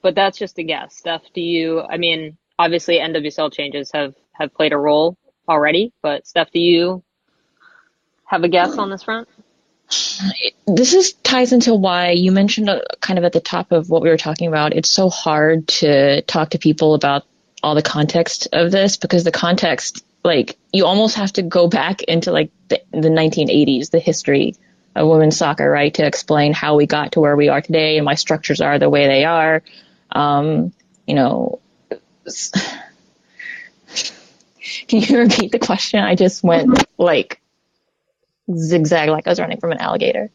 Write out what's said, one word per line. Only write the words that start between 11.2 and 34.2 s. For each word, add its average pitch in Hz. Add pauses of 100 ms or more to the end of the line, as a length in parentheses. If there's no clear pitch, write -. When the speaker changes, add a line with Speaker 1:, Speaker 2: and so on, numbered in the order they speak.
Speaker 2:
ties 254
into 240
why 180
you 180
mentioned, 202
uh, 185 (200)
kind 185
of 175
at 175
the 170
top 170
of 170
what 160
we 160
were 160
talking 156
about, 151
it's -
so 190
hard 156
to 143
talk 156
to 165
people 156
about 143 (380)
all 151
the 151
context 151
of 170
this 196
because 180
the 170
context, 170 (200)
like, 151 (160)
you 185
almost 208
have 196
to 196
go 170
back 175
into, 170
like, 156 (180)
the, -
the 156
nineteen 160
eighties, 135
the 165
history - (400)
of 156
women's 156
soccer, 147
right, 147
to 151
explain 147
how 151
we 147
got 147
to 165
where 147
we 147
are 143
today 156
and 147
why 139
structures -
are 143
the 143
way 143
they 135
are. 160 (480)
Um, 151 (340)
you -
know, 127 (680)
s-, -
<laughs> - (760)